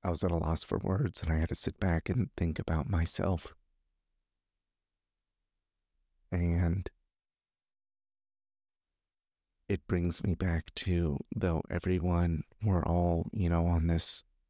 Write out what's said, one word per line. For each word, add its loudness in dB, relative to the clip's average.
I 0
was -2
at 2
a 2
loss 0
for -2
words, -2
and 0
I 4
had 2
to -4
sit -6
back 0
and 0
think -2
about -2
myself. 0
And 0
it -2
brings -2
me 0
back -2
to, 0
though 0
everyone, 0
we're 2
all, 2
you 0
know, 4
on 2
this 0